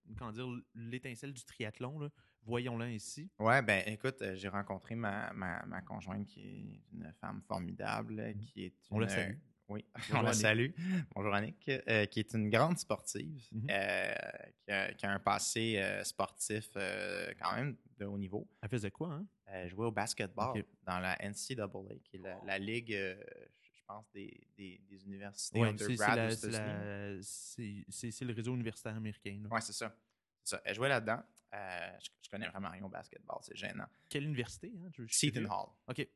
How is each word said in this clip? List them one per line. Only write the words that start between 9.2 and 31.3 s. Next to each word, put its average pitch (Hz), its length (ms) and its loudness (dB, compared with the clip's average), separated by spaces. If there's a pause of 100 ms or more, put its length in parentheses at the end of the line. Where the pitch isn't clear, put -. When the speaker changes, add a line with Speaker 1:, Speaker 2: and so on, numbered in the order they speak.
Speaker 2:
oui, 107 160 -6 (100)
<laughs> - 0 -
Speaker 1:
Bonjour, 123 240 2
Speaker 2:
on - 20 6
la 113 80 6
Speaker 1:
Annick. 110 120 4
Speaker 2:
salue. 110 280 6 (460)
Bonjour, 101 180 2
Annick, 104 360 0 (180)
euh, 107 180 8
qui 104 140 0
est 107 160 0
une 107 160 4
grande 147 260 6
sportive, 127 760 -4
Speaker 1:
Mhm. 110 200 -2
Speaker 2:
euh, 98 420 6 (520)
qui 101 60 -2
a, 98 220 2
qui - 140 -4
a 98 60 4
un 98 60 2
passé, 110 600 4
euh, 98 240 2
sportif, - 720 -2
euh, 95 680 -2
quand 92 140 0
même 127 200 0 (220)
de 101 80 -4
haut 101 140 -2
niveau. 101 280 -4 (140)
Speaker 1:
Elle 104 80 -4
faisait 104 220 0
quoi, 165 220 -4
hein ? 170 120 -6 (200)
Speaker 2:
Elle 92 240 -6
jouait 101 180 0
au 113 40 2
basketball 107 680 0
Speaker 1:
Ok. 101 60 -4 (180)
Speaker 2:
dans 90 160 0
la 92 240 2
N 101 100 -2
C - 220 -4
double 98 360 -4
A, - 120 -8
qui - 140 -16
est - 20 -10
la, 92 260 -8
la 98 140 0
ligue, 113 340 -2
euh, 95 220 0 (460)
je - 240 -20
pense, 107 260 -12
des, - 360 -14 (100)
des, 95 320 -12
des 98 160 -18
universités 101 540 -4
Speaker 1:
Ouais, 113 100 6
Speaker 2:
undergrad 104 200 -2
Speaker 1:
c'est, 123 80 2
c'est 107 200 6
la, 113 100 4
Speaker 2:
aux - 40 2
Speaker 1:
c'est 110 180 -2
Speaker 2:
États-Unis. 104 680 -2
Speaker 1:
la, 90 40 -8
c'est, 101 680 -8
c'est, 113 220 -8
c'est 131 140 -6
le 120 80 -2
réseau 117 220 0
universitaire 110 400 -4
américain, 104 480 -6
là. 104 60 -8
Speaker 2:
Ouais, 113 120 4
c'est 104 120 -6
ça. 110 220 -4 (480)
C'est - 120 -2
ça. 87 100 -4
Elle 101 100 0
jouait 127 140 4
là-dedans. 113 320 2 (320)